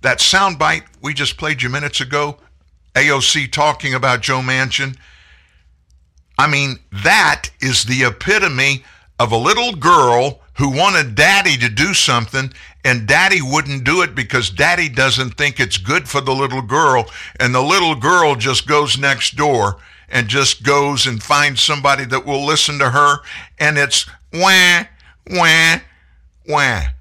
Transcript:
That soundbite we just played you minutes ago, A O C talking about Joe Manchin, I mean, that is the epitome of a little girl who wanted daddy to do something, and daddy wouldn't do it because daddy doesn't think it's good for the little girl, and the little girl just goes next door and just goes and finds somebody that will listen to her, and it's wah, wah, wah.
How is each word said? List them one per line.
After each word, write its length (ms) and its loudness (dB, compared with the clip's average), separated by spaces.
That 160 0
soundbite 640 0
we 140 -8
just 220 -4
played 260 -6
you 60 -4
minutes 320 -6
ago, 380 -4
A 140 4
O 100 2
C 260 0
talking 480 -2
about 280 0
Joe 180 -2
Manchin, 560 -2
I 100 2
mean, 320 -2
that 600 0
is 240 -2
the 200 0
epitome 800 0
of 120 0
a 60 0
little 380 0
girl 680 4
who 160 -2
wanted 440 0
daddy 440 2
to 100 0
do 240 -2
something, 600 -2
and 240 0
daddy 360 2
wouldn't 420 -4
do 160 2
it 140 -2
because 340 -4
daddy 400 0
doesn't 480 -2
think 240 -2
it's 160 -2
good 320 -4
for 140 -2
the 120 -2
little 280 -4
girl, 480 0
and 160 0
the 60 2
little 340 2
girl 400 2
just 320 -2
goes 320 0
next 380 -2
door 400 0
and 200 -2
just 340 0
goes 440 0
and 160 -6
finds 380 0
somebody 440 0
that 220 -4
will 180 -4
listen 340 -2
to 120 2
her, 280 4
and 200 0
it's 280 0
wah, 520 2
wah, 500 2
wah. 360 0